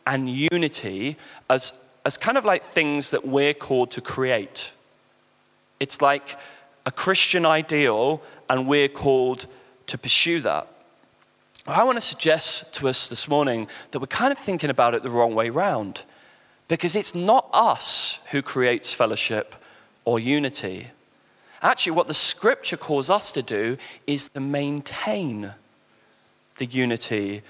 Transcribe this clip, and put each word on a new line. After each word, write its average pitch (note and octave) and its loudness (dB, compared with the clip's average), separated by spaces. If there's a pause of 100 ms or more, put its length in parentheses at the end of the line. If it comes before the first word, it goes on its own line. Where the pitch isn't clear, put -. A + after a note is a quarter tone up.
and C3 -2
unity C#3+ -2 (320)
as, C3 2 (320)
as - 0
kind B3 0
of B3 0
like F#3+ 2
things D3 0
that - -2
we're C#3 2
called B2+ 0
to - -8
create. B2+ -4 (1080)
It's C3+ -2
like C#3+ 2 (460)
a C#3+ -4
Christian F3+ 2
ideal, D3+ 2 (300)
and C3 2
we're C#3+ 4
called C3 0 (400)
to - -6
pursue E3 2
that. D#2+ -2 (1000)
I E3 2
want B3+ 2
to A3 -4
suggest - 0
to C#3 0
us - 2
this - -2
morning C3+ 0 (220)
that C#3 -6
we're C3 -6
kind B3+ 0
of C4+ -8
thinking D#3+ -2
about A#2+ 4
it A2+ -2
the B2+ -6
wrong A#2+ 4
way A2+ 0
round, B2+ -2 (640)
because E3+ 0
it's G3+ -2
not G#3 4
us - 2 (120)
who C#3+ 0
creates B2 0
fellowship A2 -2 (520)
or A#2 2
unity. B2 -4 (720)
Actually, - 2
what D#3+ 0
the D#3 -2
scripture - 0
calls C#3+ -2
us G3+ 0
to C#3 -4
do A2+ -2 (300)
is C#3+ -4
to C#3 -10
maintain C#3+ -4 (1040)
the B2+ -6
unity A2+ -4